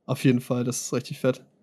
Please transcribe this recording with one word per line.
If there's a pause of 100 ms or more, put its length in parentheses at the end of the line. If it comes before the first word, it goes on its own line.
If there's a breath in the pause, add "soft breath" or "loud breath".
Auf
jeden
Fall,
das
ist
richtig
fett. (180)